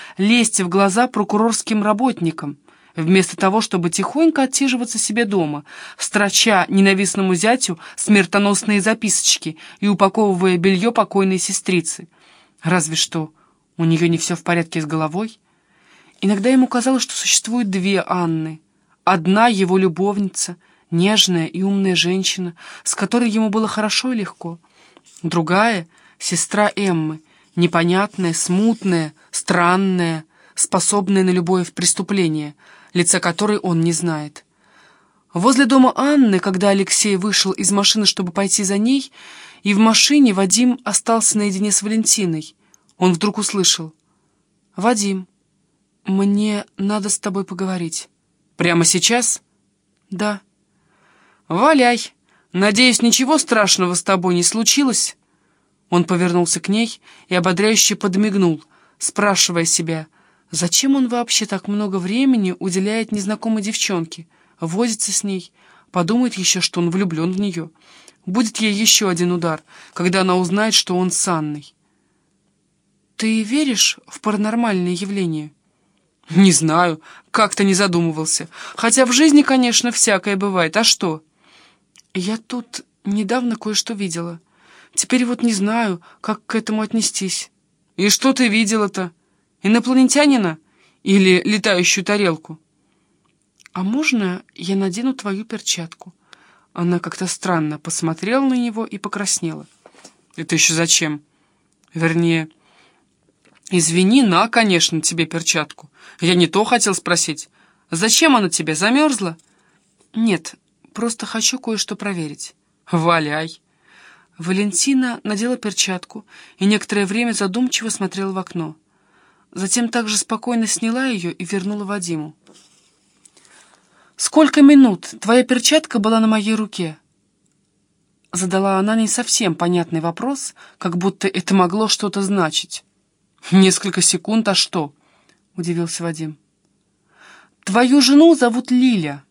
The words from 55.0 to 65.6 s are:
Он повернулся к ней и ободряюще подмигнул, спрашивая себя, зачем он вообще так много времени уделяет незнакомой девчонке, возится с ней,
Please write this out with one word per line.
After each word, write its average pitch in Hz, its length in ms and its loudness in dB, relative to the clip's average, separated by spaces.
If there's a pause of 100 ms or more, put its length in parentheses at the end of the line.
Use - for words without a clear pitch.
Он 175 160 2
повернулся 175 560 0
к - 80 -8
ней 226 320 -2 (280)
и 185 60 -2
ободряюще 190 640 2
подмигнул, 190 640 0 (360)
спрашивая 185 680 0
себя, 160 440 -4 (420)
зачем 175 460 0
он 262 120 2
вообще 240 380 -2
так 196 220 -6
много 202 280 -4
времени 208 640 0
уделяет 202 540 -2
незнакомой 208 500 -4
девчонке, 175 640 -4 (340)
возится 202 520 -2
с - 120 -2
ней, 190 280 -8 (380)